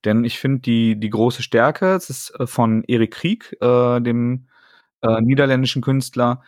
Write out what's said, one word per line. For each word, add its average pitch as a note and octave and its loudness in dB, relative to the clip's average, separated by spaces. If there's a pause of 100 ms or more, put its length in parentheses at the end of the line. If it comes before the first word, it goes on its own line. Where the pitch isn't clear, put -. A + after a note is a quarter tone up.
Denn A2 2
ich - -6
find C3 -2
die, A#2 2
die G#2+ -4
große A2+ 0
Stärke, D3 0
es F3+ -8
ist, - -12
äh, B2 -4
von A2+ 0
Erik A2+ 0
Kriek, - -6
äh, B2 2
dem, A#2+ -2 (540)
äh, A2+ 0
niederländischen C3 2
Künstler, B2+ -2